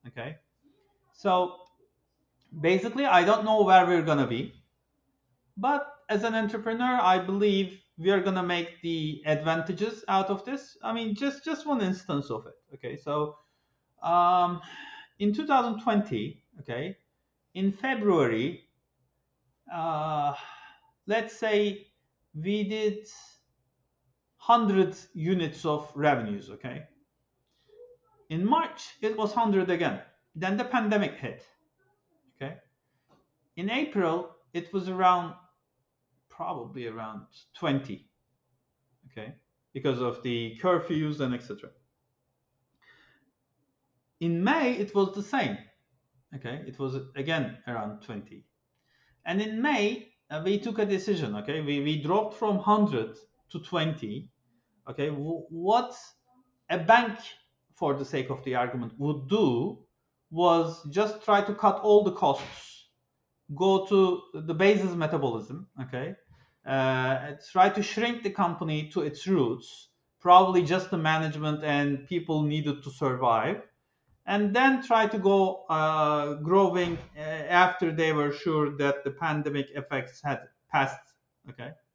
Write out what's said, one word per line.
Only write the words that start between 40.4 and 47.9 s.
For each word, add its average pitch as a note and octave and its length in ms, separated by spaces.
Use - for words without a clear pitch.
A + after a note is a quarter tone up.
curfews D#3 580
and B2+ 140
et A#2+ 80
cetera. - 280
In E3+ 220
May, C4 300
it G3+ 100
was G3 200
the G3+ 80
same, F#3+ 360
okay? C3 300
It C3+ 120
was, C3+ 180
again, C#3 500
around G#2+ 340